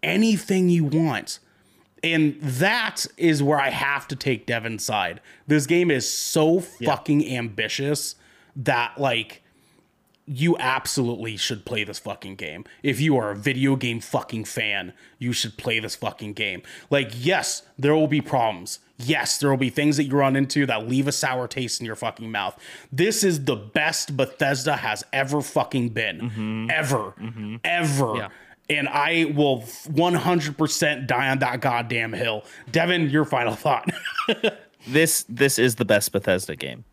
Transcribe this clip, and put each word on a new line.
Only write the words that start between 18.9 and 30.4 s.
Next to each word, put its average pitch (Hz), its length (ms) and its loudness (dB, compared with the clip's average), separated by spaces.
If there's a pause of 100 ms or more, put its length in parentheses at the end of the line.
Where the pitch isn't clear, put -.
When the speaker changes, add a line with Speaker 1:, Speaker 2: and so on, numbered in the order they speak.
Speaker 1:
Yes, 127 400 -2
there 139 140 2
will 135 80 2
be 127 100 0
things 147 300 2
that 151 60 2
you 135 120 -4
run 139 180 4
into 139 320 2
that 113 220 -2
leave 135 200 2
a 139 40 -2
sour 127 340 -2
taste 123 340 -6
in 123 40 -8
your 110 120 -8
fucking 113 340 -8
mouth. 101 260 -4 (340)
This 202 320 2
is 165 220 2
the 127 120 0
best 151 600 -2
Bethesda 135 600 0
has 113 360 -4
ever 139 300 0
fucking 123 480 0
been. 107 300 -4
Speaker 3:
Mm-hmm. 110 500 -6
Speaker 1:
Ever. 131 500 0
Speaker 3:
Mm-hmm. 110 440 -10
Speaker 1:
Ever. 143 520 0
Speaker 2:
Yeah. 104 120 -6 (420)
Speaker 1:
And 147 180 0
I 160 360 2 (120)
will 139 280 4
f-, - 260 -14
one 170 240 4
hundred 156 420 0